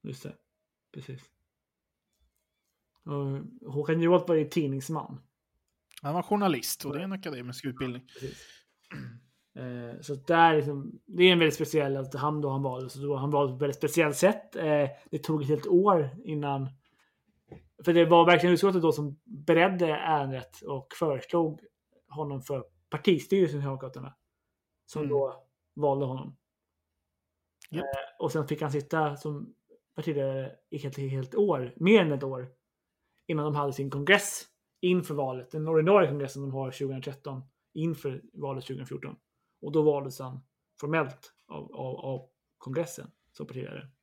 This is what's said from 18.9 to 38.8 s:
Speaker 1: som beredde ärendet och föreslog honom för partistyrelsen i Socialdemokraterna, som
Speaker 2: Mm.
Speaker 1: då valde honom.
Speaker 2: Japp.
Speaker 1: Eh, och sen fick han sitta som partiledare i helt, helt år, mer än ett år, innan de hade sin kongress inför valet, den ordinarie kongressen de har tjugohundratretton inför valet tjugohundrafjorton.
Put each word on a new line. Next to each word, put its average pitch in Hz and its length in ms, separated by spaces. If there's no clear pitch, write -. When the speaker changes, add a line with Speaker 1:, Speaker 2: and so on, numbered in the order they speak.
Speaker 1:
som 147 320
beredde 165 720
ärendet 139 680
och 135 260
föreslog 156 640
honom 139 340
för 139 220
partistyrelsen 156 680
i 139 40
Socialdemokraterna, 135 520
som 156 160
Speaker 2:
Mm. 139 80
Speaker 1:
då 139 360
valde 143 320
honom. 135 300
Speaker 2:
Japp. 151 140
Speaker 1:
Eh, 135 400
och 147 80
sen 147 160
fick 151 140
han 143 100
sitta 147 440
som 147 380
partiledare 135 580
i - 80
helt, 139 200
helt 135 360
år, 151 420
mer 196 260
än 156 100
ett 135 120
år, 131 240
innan 151 180
de 147 100
hade 143 180
sin 139 180
kongress 156 540
inför 180 340
valet, 131 360
den 156 180
ordinarie 165 400
kongressen 139 340
de 135 100
har 135 180
tjugohundratretton 135 720
inför 156 500
valet 135 320
tjugohundrafjorton. 135 520